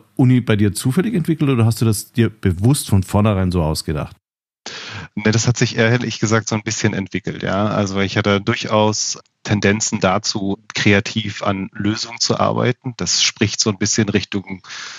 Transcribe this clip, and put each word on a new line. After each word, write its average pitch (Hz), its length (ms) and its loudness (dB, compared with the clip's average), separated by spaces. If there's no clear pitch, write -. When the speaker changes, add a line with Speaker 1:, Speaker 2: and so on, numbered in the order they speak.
Speaker 1:
Uni 127 240 4
bei 110 160 2
dir 101 160 4
zufällig 185 400 -2
entwickelt 160 380 0
oder 113 160 4
hast 113 160 0
du - 20 2
das 110 280 -2
dir 113 180 2
bewusst 98 580 0
von 98 140 4
vornherein 98 500 2
so 87 100 2
ausgedacht? 78 540 -4
Speaker 2:
Ne, 107 160 0
das 110 160 2
hat 120 120 2
sich 117 180 0
ehrlich 113 420 2
gesagt 107 300 0
so 113 60 -2
ein 107 80 -2
bisschen 104 320 -2
entwickelt, 92 480 -6
ja. 95 240 0
Also 101 340 0
ich 98 160 -2
hatte 101 240 2
durchaus 107 760 0
Tendenzen 104 580 0
dazu, 98 580 0
kreativ 104 680 0
an 98 300 -4
Lösungen 113 480 -4
zu - 180 0
arbeiten. 113 600 0
Das - 240 -2
spricht - 360 0
so 110 120 0
ein 95 80 -2
bisschen 101 320 0
Richtung 95 500 -4